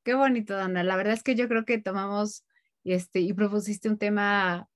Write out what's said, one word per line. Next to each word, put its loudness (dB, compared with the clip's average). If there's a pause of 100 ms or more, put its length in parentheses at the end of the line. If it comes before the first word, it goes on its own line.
qué 0
bonito, 2
Dana. -2
La 0
verdad 2
es -8
que 0
yo 0
creo 0
que 0
tomamos, -4 (400)
este, -2
y 0
propusiste -2
un 0
tema 0